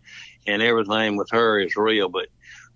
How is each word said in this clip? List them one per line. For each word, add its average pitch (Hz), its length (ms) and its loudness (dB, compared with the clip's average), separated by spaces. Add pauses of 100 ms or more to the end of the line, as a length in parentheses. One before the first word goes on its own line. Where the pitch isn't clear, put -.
(460)
and 104 160 0
everything 110 540 2
with 98 140 -4
her 113 300 2
is 92 160 -2
real. 104 340 2
But 90 160 -6 (500)